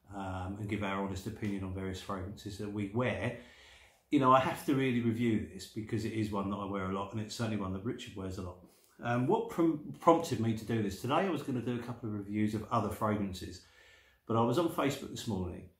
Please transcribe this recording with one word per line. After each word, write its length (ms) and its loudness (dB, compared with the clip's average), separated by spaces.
um, 420 -4
and 120 -6
give 120 -2
our 220 -2
honest 220 -4
opinion 380 -4
on 100 -6
various 260 -4
fragrances 560 -8
that 160 -6
we 220 -4
wear, 420 0
you 100 6
know, 120 8
I 80 10
have 240 -2
to 100 4
really 280 4
review 500 2
this 140 -12
because 400 -4
it 80 -4
is 160 0
one 180 0
that 80 -2
I 80 -4
wear 260 -2
a 40 0
lot, 180 -4
and 80 -2
it's 140 -6
certainly 260 -2
one 140 -2
that 100 -6
Richard 320 -6
wears 220 -6
a 40 -6
lot. 140 -8
Um, 240 2
what 220 4
prom-, 520 2
prompted 400 4
me 160 2
to 80 -8
do 180 2
this? 180 -4
Today 140 0
I 160 2
was 120 -2
gonna 200 -2
do 140 -2
a 60 -4
couple 260 -8
of 60 -4
reviews 400 0
of 160 -4
other 200 2
fragrances, 720 -2
but 100 2
I 60 6
was 160 4
on 100 4
Facebook 420 0
this 160 -8
morning, 540 -4